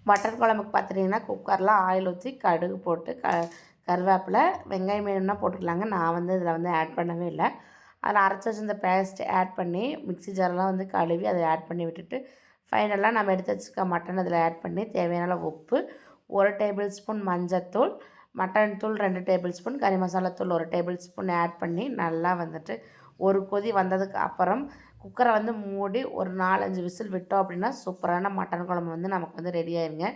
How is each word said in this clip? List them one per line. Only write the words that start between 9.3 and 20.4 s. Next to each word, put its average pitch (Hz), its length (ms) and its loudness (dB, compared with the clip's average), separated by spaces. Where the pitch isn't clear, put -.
பண்ணி, 185 400 -2
மிக்ஸி - 380 -8
ஜாரெல்லாம் 185 380 2
வந்து 190 160 -2
கழுவி, 170 380 0
அதை 180 180 2
ஆட் 160 240 2
பண்ணி 170 160 -4
விட்டுட்டு, 165 340 -6
ஃபைனலா 208 400 2
நம்ம 208 200 2
எடுத்து 185 220 0
வச்சிருக்க 196 320 -4
மட்டன் 175 320 -2
அதுல 175 260 2
ஆட் 165 180 0
பண்ணி, 175 280 -4
தேவையான 175 420 0
அளவு 170 160 -2
உப்பு, - 440 -2
ஒரு 196 220 4
டேபிள் 202 380 0
ஸ்பூன் 202 400 -6
மஞ்சத்தூள், 180 640 0
மட்டன் 196 400 2
தூள் 214 180 -2
ரெண்டு 190 240 0
டேபிள் 180 300 2
ஸ்பூன், 233 280 -6
கறி 202 200 2
மசாலா 185 320 0
தூள் 180 200 -4